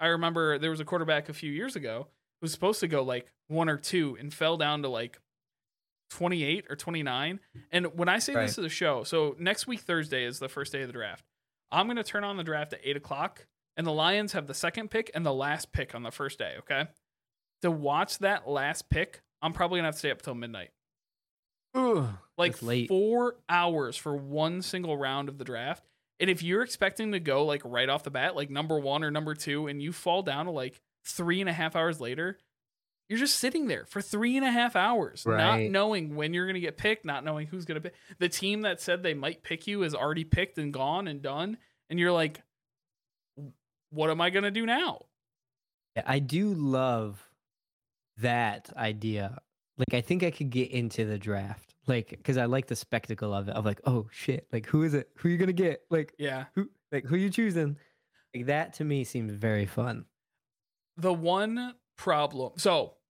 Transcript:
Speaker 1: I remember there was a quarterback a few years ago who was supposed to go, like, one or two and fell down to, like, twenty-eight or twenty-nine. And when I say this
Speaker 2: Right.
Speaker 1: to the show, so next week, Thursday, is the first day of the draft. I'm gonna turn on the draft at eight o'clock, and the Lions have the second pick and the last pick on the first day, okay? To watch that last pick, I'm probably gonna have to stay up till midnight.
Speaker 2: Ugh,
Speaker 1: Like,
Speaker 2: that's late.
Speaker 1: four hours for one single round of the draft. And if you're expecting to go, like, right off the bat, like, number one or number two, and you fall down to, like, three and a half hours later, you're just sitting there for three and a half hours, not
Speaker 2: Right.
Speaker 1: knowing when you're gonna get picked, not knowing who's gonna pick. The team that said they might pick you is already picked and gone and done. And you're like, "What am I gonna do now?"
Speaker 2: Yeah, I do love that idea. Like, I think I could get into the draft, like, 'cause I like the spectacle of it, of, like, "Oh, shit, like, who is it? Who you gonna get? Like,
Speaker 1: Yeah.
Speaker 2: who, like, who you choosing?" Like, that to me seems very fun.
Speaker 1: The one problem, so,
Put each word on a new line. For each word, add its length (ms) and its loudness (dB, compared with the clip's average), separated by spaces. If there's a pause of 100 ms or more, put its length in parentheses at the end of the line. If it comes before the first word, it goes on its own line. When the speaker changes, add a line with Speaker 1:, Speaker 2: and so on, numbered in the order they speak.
Speaker 1:
I 80 4
remember 500 2
there 120 0
was 100 -4
a 60 -6
quarterback 420 0
a 60 -10
few 180 -6
years 240 -6
ago 320 -6 (320)
who 60 -10
was 60 -4
supposed 280 2
to 80 0
go, 160 2
like, 280 -4 (160)
one 200 2
or 100 0
two 420 0
and 140 -10
fell 220 2
down 260 0
to, 60 -2
like, 320 -6 (920)
twenty-eight 600 0
or 60 -6
twenty-nine. 640 -4 (320)
And 260 0
when 100 2
I 100 4
say 180 -2
this 40 4
Speaker 2:
Right. 160 0
Speaker 1:
to 60 -8
the 60 -4
show, 360 0
so 340 0
next 280 -2
week, 140 -6
Thursday, 440 0
is 140 -6
the 100 -8
first 240 -8
day 100 -4
of 60 -6
the 40 -12
draft. 320 -10 (480)
I'm 160 4
gonna 160 -2
turn 200 -4
on 120 -4
the 80 -6
draft 280 -4
at 120 -10
eight 120 -2
o'clock, 500 -6 (300)
and 100 -2
the 60 0
Lions 400 2
have 140 -4
the 80 -10
second 360 -4
pick 240 -2
and 120 0
the 80 2
last 380 -2
pick 220 -4
on 100 -8
the 80 -8
first 260 -8
day, 200 -4
okay? 280 -2 (760)
To 80 4
watch 500 2
that 280 2
last 420 -2
pick, 320 0 (200)
I'm 100 2
probably 260 2
gonna 100 2
have 80 -2
to 40 -10
stay 120 0
up 100 -6
till 120 -6
midnight. 360 -10 (1040)
Speaker 2:
Ugh, 440 2 (180)
Speaker 1:
Like, 160 4
Speaker 2:
that's 100 -10
late. 260 0
Speaker 1:
four 480 2 (120)
hours 480 2
for 200 -4
one 460 -2
single 340 -4
round 320 -2
of 100 -12
the 60 -8
draft. 400 -6 (360)
And 100 2
if 120 0
you're 200 2
expecting 500 -2
to 80 0
go, 240 4
like, 200 0
right 240 0
off 160 0
the 60 -6
bat, 260 0
like, 140 -4
number 280 0
one 260 0
or 60 0
number 240 -2
two, 320 -2
and 160 -6
you 100 -4
fall 300 0
down 240 -2
to, 60 -4
like, 280 -6 (240)
three 360 0
and 80 0
a 40 0
half 240 -2
hours 240 2
later, 380 -4 (720)
you're 100 -2
just 200 2
sitting 300 0
there 180 -4
for 160 -6
three 340 0
and 100 2
a 60 4
half 240 2
hours, 520 2
not 80 4
Speaker 2:
Right. 340 4
Speaker 1:
knowing 460 2
when 180 -2
you're 120 0
gonna 140 -2
get 180 -4
picked, 260 0
not 200 -4
knowing 240 -2
who's 180 -8
gonna 140 -4
pick. 140 -10 (240)
The 120 2
team 320 0
that 180 0
said 220 0
they 120 2
might 280 -4
pick 240 -6
you 160 0
is 120 0
already 300 0
picked 340 0
and 140 -2
gone 360 -2
and 140 -8
done. 360 -4 (320)
And 100 -2
you're 120 6
like, 300 2 (1500)
"What 200 2
am 100 2
I 100 6
gonna 200 2
do 160 0
now?" 400 0 (880)
Speaker 2:
Yeah, 100 -2
I 120 4
do 360 2
love 760 0 (880)
that 580 0
idea. 640 -2 (380)
Like, 160 2
I 80 4
think 200 2
I 80 2
could 200 -4
get 200 0
into 340 0
the 140 -2
draft, 560 -6 (120)
like, 380 -2
'cause 120 2
I 100 2
like 220 0
the 80 -2
spectacle 580 -4
of 140 -2
it, 80 -4
of, 80 0
like, 200 0
"Oh, 280 2
shit, 400 -4
like, 140 -4
who 180 4
is 100 2
it? 240 0
Who 100 2
you 100 4
gonna 140 4
get? 380 2
Like, 280 0
Speaker 1:
Yeah. 360 -4
Speaker 2:
who, 160 0 (220)
like, 120 -2
who 120 2
you 140 4
choosing?" 480 2 (560)
Like, 120 -4
that 280 0
to 100 -4
me 200 0
seems 300 -4
very 320 2
fun. 400 -4 (880)
Speaker 1:
The 160 2
one 640 0 (200)
problem, 640 0
so, 400 4 (120)